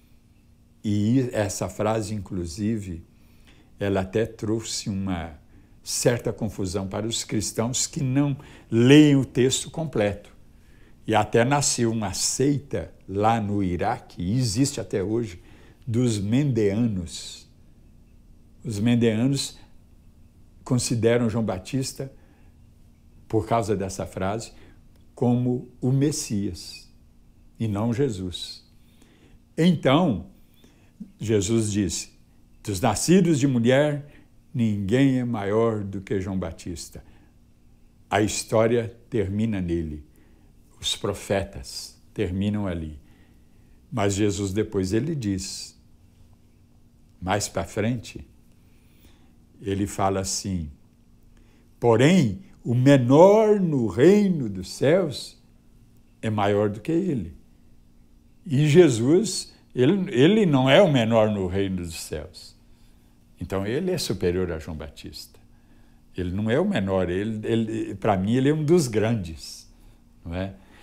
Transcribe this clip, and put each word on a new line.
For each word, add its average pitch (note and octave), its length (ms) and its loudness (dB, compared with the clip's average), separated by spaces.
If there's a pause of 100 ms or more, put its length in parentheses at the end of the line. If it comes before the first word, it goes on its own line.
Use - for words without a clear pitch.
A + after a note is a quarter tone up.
(840)
E A2 500 0
essa G2+ 360 -2
frase, G#2+ 460 -4
inclusive, F#2+ 920 -6 (720)
ela G2 220 0
até G#2 240 -2
trouxe A2+ 640 -6
uma F#2 500 -6 (440)
certa - 500 -2
confusão G2 540 -6
para G#2 200 -6
os A2+ 180 -6
cristãos A2+ 640 -4
que - 160 -8
não C#3 340 0 (340)
leem C#3 460 8
o C3+ 80 2
texto - 460 0
completo. B2+ 600 -4 (760)
E G#2+ 80 0
até G#2+ 300 4
nasceu C3 460 0
uma G#2+ 220 -4
seita C3 840 -4 (140)
lá G#2+ 320 0
no G2+ 220 -2
Iraque, F#2+ 600 -4
e G2 160 -2
existe B2 420 0
até G#2 220 -4
hoje, G#2 400 -4 (440)
dos A#2 320 0
mendeanos. G#2+ 1300 -2 (1160)
Os G#2+ 140 -6
mendeanos A#2+ 800 0 (1040)
consideram A#2+ 640 0
João A2 160 -2
Batista, C3 680 -6 (1120)
por A2 200 -2
causa A2 300 0
dessa F#2 300 -6
frase, G2+ 460 -6 (600)
como B2 540 0 (120)
o B2+ 100 0
Messias, B2+ 960 -4 (720)
e A#2 80 -4
não G#2+ 260 -2
Jesus. G#2 720 -4 (920)
Então, D3+ 720 2 (920)
Jesus G#2+ 540 0
disse, G2 380 -4 (520)
"Dos G2 180 -6
nascidos D#3+ 600 2
de C#3 60 2
mulher, C3+ 600 2 (460)
ninguém A#2 640 2
é B2 60 -2
maior A2 580 0
do G2+ 180 -10
que G2 200 -4
João F#2+ 180 -6
Batista." E2+ 640 -10 (1080)
A G2+ 120 2
história A2+ 720 0 (140)
termina G#2 520 -2
nele. E2 440 -4 (760)
Os - 160 -6
profetas - 1040 -8 (120)
terminam G2+ 540 -2
ali. D#2+ 320 -8 (960)
Mas G2+ 220 0
Jesus G2+ 380 -2
depois G2 400 -2
ele C3+ 220 -2
diz, G2+ 640 -6 (1400)
mais F#2+ 280 -2
pra - 160 -4
frente, A2 600 -6 (1400)
ele G2 240 -2
fala G2 340 -2
assim, F#2 500 -6 (1080)
"Porém, A#2+ 600 4 (240)
o B2 100 -2
menor D3+ 840 6
no D3 260 0
reino D#3+ 600 4
dos F#2+ 220 -10
céus D#3 680 -2 (840)
é A2+ 80 -4
maior G#2 400 2
do G2+ 120 -8
que - 120 -4
ele." D3 420 -2 (1120)
E D3+ 200 2
Jesus, D3+ 840 4 (220)
ele, F3 360 2
ele F#3 360 4
não C3+ 220 4
é D3 120 8
o F#3+ 100 6
menor A2+ 400 4
no G2 160 -2
reino F#2+ 300 -2
dos E2+ 240 -8
céus. - 560 -14 (800)
Então, G2 280 -6
ele D3+ 240 -4
é F3 80 -2
superior F2+ 520 -2
a D#2+ 80 -6
João D#2+ 180 -12
Batista. - 640 -16 (800)
Ele F2+ 160 -4
não G#2 180 -2
é A#2+ 80 2
o G3 100 0
menor, F#2+ 420 0
ele, G#2+ 360 -4
ele, A2 480 -2
pra G#2 220 0
mim, F#2+ 180 0
ele C3 140 2
é D3+ 60 2
um D#3 100 -4
dos D#3 240 2
grandes, G#2 840 -4 (540)
não E2+ 100 -10
é? F#2+ 200 -6 (280)